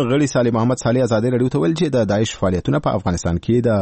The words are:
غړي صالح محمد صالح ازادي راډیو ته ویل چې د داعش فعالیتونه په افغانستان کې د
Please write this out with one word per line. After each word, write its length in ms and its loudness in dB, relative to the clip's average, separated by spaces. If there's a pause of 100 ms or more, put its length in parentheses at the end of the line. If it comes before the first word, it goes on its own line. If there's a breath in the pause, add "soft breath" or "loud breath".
(120)
غړي 140 2
صالح 240 0
محمد 260 0
صالح 260 0
ازادي 280 0
راډیو 180 0
ته 100 -2
ویل 160 0
چې 120 0 (100)
د 160 2
داعش 260 0
فعالیتونه 400 0
په 160 -2
افغانستان 420 -2
کې 180 -2 (120)
د 40 2 (120)